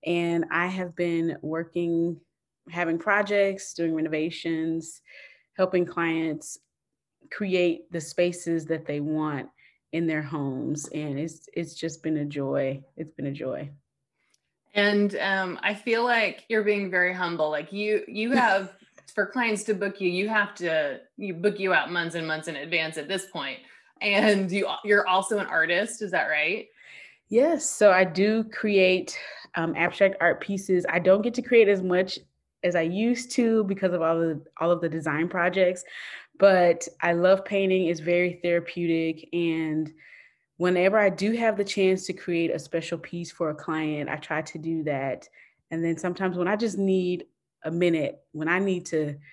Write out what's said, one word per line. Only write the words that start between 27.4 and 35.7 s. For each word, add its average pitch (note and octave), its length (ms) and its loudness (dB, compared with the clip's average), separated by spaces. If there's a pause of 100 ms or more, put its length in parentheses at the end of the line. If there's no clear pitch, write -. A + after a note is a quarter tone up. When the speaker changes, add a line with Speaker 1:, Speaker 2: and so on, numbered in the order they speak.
Speaker 1:
So G#3 220 6
I F#3 140 6
do G#3 400 2
create, F#3+ 760 2 (360)
um, E3 200 -2
abstract F#3+ 460 2
art E3 180 2
pieces. F#3+ 480 0
I F3 120 0
don't F#3+ 220 6
get A3+ 120 -2
to B3 80 -2
create A#3 260 6
as G3 140 4
much F#3 360 0 (440)
as F3 140 2
I E3+ 60 2
used A3 500 0
to A3+ 320 4
because F#3+ 300 0
of E3+ 80 0
all E3 180 2
the, D#3+ 220 0 (180)
all E3 100 2
of E3+ 120 2
the E3 80 -2
design D#3 400 -2
projects, F#3 540 2 (540)